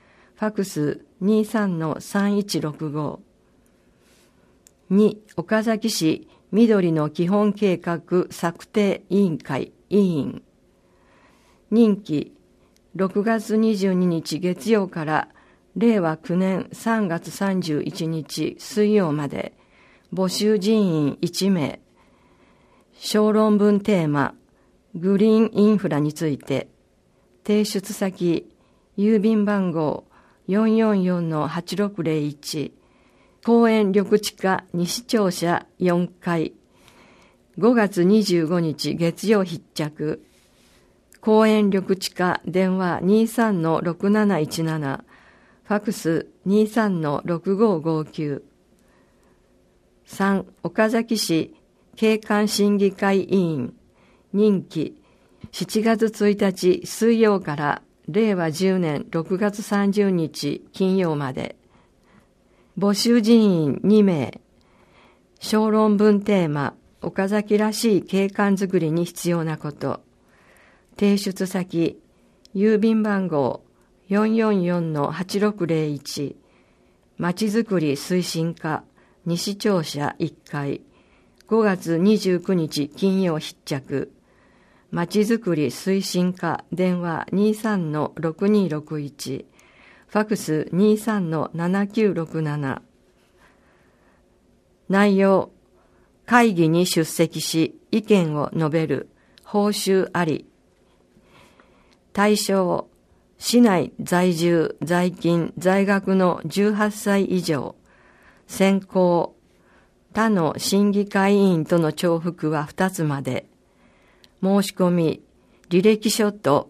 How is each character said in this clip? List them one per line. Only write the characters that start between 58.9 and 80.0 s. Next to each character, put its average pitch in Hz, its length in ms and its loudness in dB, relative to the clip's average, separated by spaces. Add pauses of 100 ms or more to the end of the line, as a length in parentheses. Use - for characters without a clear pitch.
六 165 260 -2
月 208 240 -2
三 202 300 0
十 202 180 2
日 160 600 -4
金 190 240 0
曜 165 220 -2
ま 135 160 -6
で。 - 240 -8 (1200)
募 202 160 2
集 233 260 4
人 220 320 6
員 156 320 0
二 214 180 6
名。 165 380 0 (1040)
小 214 280 0
論 214 280 4
文 208 240 4
テ 196 240 2
ー 151 40 -2
マ、 147 240 -4 (280)
岡 190 260 -4
崎 208 300 0
ら 214 160 0
し 214 240 2
い - 60 2
景 190 260 -2
観 202 260 0
づ 190 140 -4
く 185 100 2
り 160 140 0
に 170 100 0
必 175 260 -6
要 170 140 0
な 156 140 -4
こ 147 160 -10
と。 - 260 -6 (1000)
提 202 200 2
出 190 300 -4
先、 180 520 -4 (560)
郵 214 220 2
便 220 260 2
番 196 240 -2
号 143 380 -2 (420)
四 214 300 2
四 214 260 2
四 175 300 -2
の 143 180 -2
八 185 300 -4
六 208 260 -2
零 156 220 -2
一、 143 480 -8 (800)
ま 175 160 -4
ち 214 140 -4
づ 220 180 0
く 185 160 0
り 143 160 0
推 180 240 -2
進 165 320 -4
課、 156 320 -6 (400)
西 175 320 -4
庁 196 260 0
舎 143 340 -6